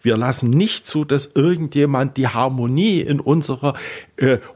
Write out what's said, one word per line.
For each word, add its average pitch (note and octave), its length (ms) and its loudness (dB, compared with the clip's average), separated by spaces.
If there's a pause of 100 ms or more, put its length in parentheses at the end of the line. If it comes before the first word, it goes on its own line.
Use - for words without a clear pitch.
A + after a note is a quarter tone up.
Wir A2 140 2
lassen B2 340 0
nicht F#3 340 2
zu, D3+ 180 -4
dass C#3+ 300 -2
irgendjemand C#3+ 800 0
die C3 120 0
Harmonie C3 720 0
in C#3+ 180 -2
unserer, C#3+ 540 0 (440)
äh, C3 200 2 (180)